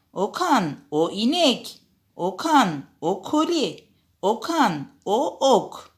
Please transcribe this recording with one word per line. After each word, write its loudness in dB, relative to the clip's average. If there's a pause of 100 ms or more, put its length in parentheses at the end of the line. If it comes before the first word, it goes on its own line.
(120)
Okan, -2 (140)
o 0
inek. 0 (380)
Okan, 0 (160)
o -2
koli. -2 (380)
Okan, -2 (120)
o 2
ok. -2